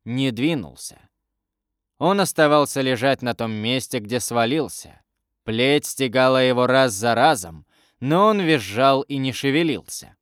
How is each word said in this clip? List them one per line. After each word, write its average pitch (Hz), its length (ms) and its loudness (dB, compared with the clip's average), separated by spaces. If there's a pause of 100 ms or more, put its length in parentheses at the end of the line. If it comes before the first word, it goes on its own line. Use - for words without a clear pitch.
не 127 280 -2
двинулся. 113 680 -6 (1000)
Он 190 200 0
оставался 151 600 2
лежать 131 400 0
на 123 140 -4
том 113 160 -4
месте, 117 480 -4
где 107 200 -4
свалился. 117 800 -4 (420)
Плеть 131 420 0
стегала 131 580 2
его 123 240 2
раз 131 260 2
за 110 220 -2
разом, 92 500 0 (340)
но 160 260 2
он 214 160 2
визжал 135 600 2
и 143 140 -8
не 131 140 -4
шевелился. 139 920 -4